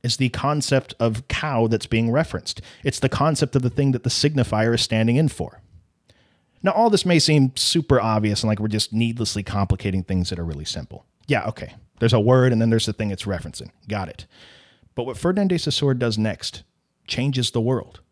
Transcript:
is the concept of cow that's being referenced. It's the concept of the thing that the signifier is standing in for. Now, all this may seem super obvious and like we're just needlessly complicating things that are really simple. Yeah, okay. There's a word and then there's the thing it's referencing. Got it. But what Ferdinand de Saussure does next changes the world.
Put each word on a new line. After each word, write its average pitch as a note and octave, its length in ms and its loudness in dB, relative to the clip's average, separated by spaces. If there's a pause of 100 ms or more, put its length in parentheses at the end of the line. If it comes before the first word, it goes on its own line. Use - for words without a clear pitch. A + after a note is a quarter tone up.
is A#2+ 140 -2
the B2+ 140 0
concept C#3 680 -2
of A2+ 280 0
cow B2 380 0
that's A2+ 200 0
being A#2 260 0
referenced. - 480 -4 (240)
It's - 160 -4
the - 80 0
concept C#3+ 480 0
of B2+ 60 2
the B2 80 0
thing C#3 220 0
that B2 120 -2
the C3 60 0
signifier A#2 640 0
is A#2 80 0
standing A2+ 340 2
in D#3 120 2
for. - 320 -8 (1000)
Now, F#3 100 0
all A3+ 160 4
this G3+ 160 4
may F3 140 4
seem D3 380 4
super C#3+ 440 2
obvious G#2+ 420 0
and A2+ 60 0
like G#2+ 100 2
we're G#2+ 100 -2
just G#2 220 -2
needlessly A#2 520 -2
complicating G2 600 -2
things F2+ 280 0
that F2 80 -6
are E2+ 60 -6
really D#2 200 -8
simple. - 400 -12 (240)
Yeah, C3 200 0
okay. - 260 -12 (260)
There's A#2 140 4
a A2 60 4
word B2+ 320 6
and A2+ 80 2
then A2+ 100 4
there's A2+ 160 2
the G#2+ 80 -4
thing G#2+ 160 -4
it's F#2+ 140 -8
referencing. E2+ 460 -8 (160)
Got G2+ 220 -6
it. - 180 -18 (680)
But A#2+ 100 -6
what B2+ 140 -10
Ferdinand F#3+ 300 0
de F3 100 0
Saussure C#3+ 340 0
does A#2+ 240 0
next G#2+ 460 -4 (440)
changes C3 440 -2
the A#2 100 -2
world. A#2+ 400 -4 (120)